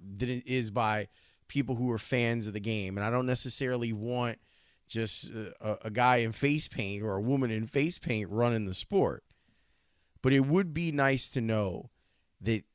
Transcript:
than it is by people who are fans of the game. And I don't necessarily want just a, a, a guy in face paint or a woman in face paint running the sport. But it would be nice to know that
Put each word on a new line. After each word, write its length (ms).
than 140
it 160
is 240
by 380
people 260
who 160
are 80
fans 480
of 80
the 60
game. 360
And 80
I 60
don't 160
necessarily 640
want 460
just 460
a, 280
a, 260
a 40
guy 280
in 140
face 360
paint 340
or 140
a 40
woman 300
in 160
face 320
paint 320
running 360
the 80
sport. 500
But 100
it 140
would 260
be 200
nice 380
to 100
know 500
that 240